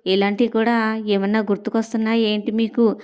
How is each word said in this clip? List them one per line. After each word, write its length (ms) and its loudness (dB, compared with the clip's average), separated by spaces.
ఇలాంటివి 440 2
కూడా 260 2
ఏమన్నా 340 0
గుర్తుకొస్తున్నాయా 880 -2
ఏంటి 240 -2
మీకు? 320 0